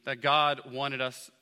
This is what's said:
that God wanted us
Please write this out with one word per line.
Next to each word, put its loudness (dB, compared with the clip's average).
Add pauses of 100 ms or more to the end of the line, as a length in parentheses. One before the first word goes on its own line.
that -6
God 4 (120)
wanted -4
us -6 (100)